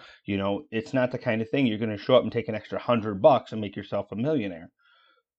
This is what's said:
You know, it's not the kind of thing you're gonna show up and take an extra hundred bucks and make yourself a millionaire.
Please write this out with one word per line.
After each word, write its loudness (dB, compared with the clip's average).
You 0
know, -2
it's -6
not 0
the -6
kind -2
of -4
thing 0
you're 0
gonna -4
show 2
up 8
and -4
take -4
an -4
extra -6
hundred 0
bucks 6
and -6
make -6
yourself -6
a -8
millionaire. -2